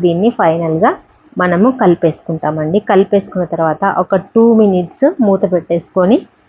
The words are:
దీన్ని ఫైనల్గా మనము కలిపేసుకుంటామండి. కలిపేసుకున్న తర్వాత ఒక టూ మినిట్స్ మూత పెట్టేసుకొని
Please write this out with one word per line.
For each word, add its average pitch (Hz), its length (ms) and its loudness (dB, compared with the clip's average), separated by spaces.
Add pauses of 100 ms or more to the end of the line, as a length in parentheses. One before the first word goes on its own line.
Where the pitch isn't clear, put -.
దీన్ని 180 260 0
ఫైనల్గా 170 600 0 (460)
మనము 180 300 0 (100)
కలిపేసుకుంటామండి. 160 1000 -2 (120)
కలిపేసుకున్న 196 540 0
తర్వాత 165 400 -2 (180)
ఒక 196 120 -4 (180)
టూ 226 120 4 (100)
మినిట్స్ 196 500 0 (160)
మూత 196 300 0
పెట్టేసుకొని 180 680 0 (320)